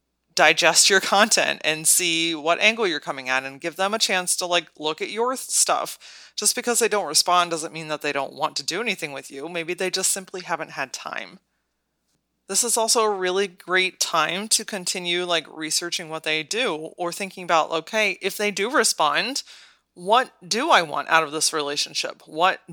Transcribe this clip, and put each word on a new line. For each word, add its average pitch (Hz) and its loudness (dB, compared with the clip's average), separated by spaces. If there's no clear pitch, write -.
digest 165 6
your 190 6
content 190 2
and 156 -2
see 165 2
what 156 0
angle 220 4
you're 165 0
coming 135 -8
at 131 0
and 135 -12
give 160 -8
them 196 0
a 226 -2
chance 185 0
to, 185 -4
like, 175 0
look 156 -6
at 196 -6
your 240 -2
th-, - -10
stuff. - -2
Just - 0
because 240 0
they 226 4
don't 202 0
respond 175 2
doesn't 160 -6
mean 160 -12
that 151 -6
they 147 -2
don't 135 -4
want 147 -4
to 147 -8
do 160 -4
anything 185 -4
with 139 -12
you. 139 -10
Maybe 170 -6
they 185 -2
just 185 -2
simply 185 -6
haven't 165 -6
had 143 -6
time. - -12
This 196 0
is 233 0
also 226 4
a 214 2
really 185 0
great 185 0
time 175 0
to 220 0
continue, 180 -4
like, 170 0
researching 160 -6
what 160 -8
they 156 0
do 170 -4
or 175 -4
thinking 190 -8
about, 165 2
"Okay, 190 0
if 196 -4
they 208 0
do 202 -2
respond, 208 0
what 214 2
do 247 2
I 202 8
want 143 -4
out 160 6
of 147 -4
this 151 0
relationship? 147 -4
What 165 2